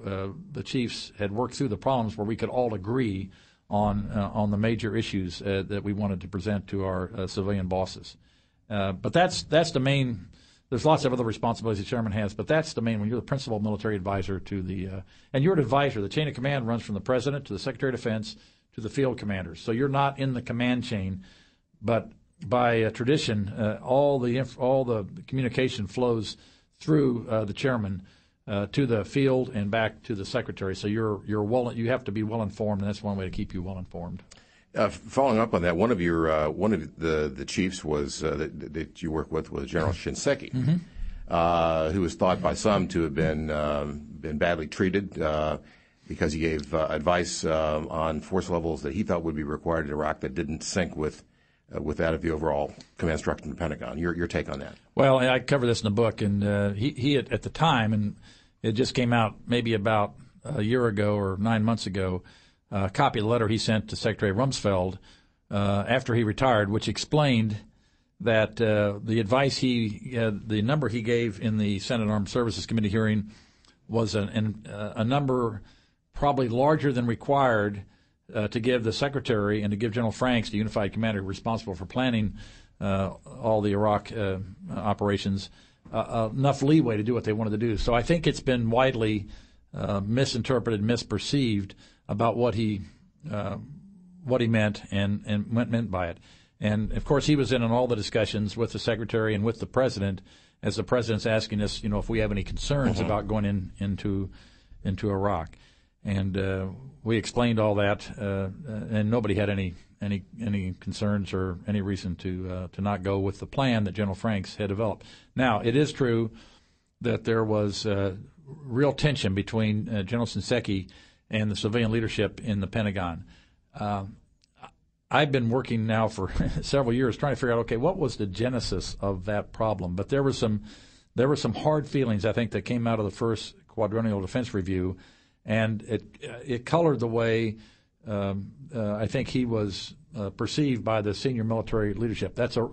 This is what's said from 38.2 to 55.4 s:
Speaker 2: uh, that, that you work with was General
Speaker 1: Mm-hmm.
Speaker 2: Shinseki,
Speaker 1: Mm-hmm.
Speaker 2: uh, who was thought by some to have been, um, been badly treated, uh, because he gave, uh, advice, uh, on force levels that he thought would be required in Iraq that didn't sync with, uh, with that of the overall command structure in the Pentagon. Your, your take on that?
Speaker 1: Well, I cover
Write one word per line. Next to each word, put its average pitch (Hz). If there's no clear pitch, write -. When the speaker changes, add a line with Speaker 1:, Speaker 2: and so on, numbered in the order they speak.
Speaker 2:
uh, 76
that, 73
that 78
you 82
work 78
with 78
was 71
General 78
Speaker 1:
Mm-hmm. -
Speaker 2:
Shinseki, -
Speaker 1:
Mm-hmm. 127
Speaker 2:
uh, 82
who 98
was 85
thought 92
by 78
some 98
to 87
have 78
been, 78
um, 73
been 76
badly 82
treated, 92
uh, 76
because 80
he 78
gave, 78
uh, 78
advice, 80
uh, 78
on 80
force 92
levels 82
that 71
he 101
thought 87
would 80
be 76
required 78
in 69
Iraq 76
that 71
didn't 76
sync 87
with, 76
uh, 80
with 76
that 82
of 80
the 82
overall 76
command 80
structure 73
in 78
the 64
Pentagon. 73
Your, 85
your 85
take 78
on 71
that? -
Speaker 1:
Well, 135
I 127
cover 127